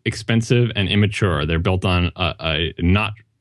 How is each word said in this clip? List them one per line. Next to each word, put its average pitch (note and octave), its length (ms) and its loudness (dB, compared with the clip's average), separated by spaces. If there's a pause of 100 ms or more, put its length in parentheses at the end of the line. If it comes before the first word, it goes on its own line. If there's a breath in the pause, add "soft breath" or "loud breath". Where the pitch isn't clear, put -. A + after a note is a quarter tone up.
expensive, A2+ 680 0
and G2 120 0
immature. F#2+ 580 0
They're E2 140 0
built F#2 240 0
on F2+ 320 2
a, F2+ 240 -4
a D#2+ 400 -4
not G2+ 340 2 (280)